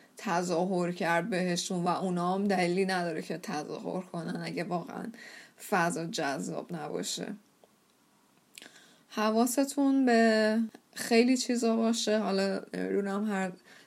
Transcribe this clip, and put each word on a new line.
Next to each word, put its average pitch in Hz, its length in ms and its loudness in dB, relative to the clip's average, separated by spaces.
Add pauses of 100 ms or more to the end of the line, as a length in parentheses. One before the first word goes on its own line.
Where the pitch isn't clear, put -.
(180)
تظاهر 180 760 0
کرد 170 380 0
بهشون 175 540 -2
و 180 40 0
اونا 175 480 0
هم 202 120 0
دلیلی 185 380 2
نداره 175 360 -2
که - 160 -6
تظاهر - 640 -8
کنن 175 440 -8
اگه 170 180 -6
واقعاً 165 420 -6 (640)
فضا 170 360 0
جذاب 165 720 -6
نباشه. 151 520 -6 (1800)
حواستون 269 960 2
به 220 540 6 (340)
خیلی 240 440 4
چیزا 233 380 0
باشه. 226 440 2
حالا 196 420 0 (120)
نمی‌دونم 196 580 -2
هر 190 200 -2 (360)